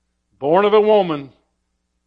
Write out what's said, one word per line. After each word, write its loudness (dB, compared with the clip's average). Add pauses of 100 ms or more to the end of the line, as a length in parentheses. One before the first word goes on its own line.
(380)
born 0
of 0
a 4
woman, -2 (760)